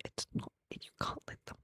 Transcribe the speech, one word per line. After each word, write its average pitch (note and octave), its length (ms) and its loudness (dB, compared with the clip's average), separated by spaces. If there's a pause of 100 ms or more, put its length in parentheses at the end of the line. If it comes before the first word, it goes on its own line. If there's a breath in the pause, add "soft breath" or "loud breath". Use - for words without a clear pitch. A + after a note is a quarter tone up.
It's - 280 -2
not, - 180 2 (180)
you - 220 -8 (100)
can't - 260 4
let - 180 -6
them - 180 -6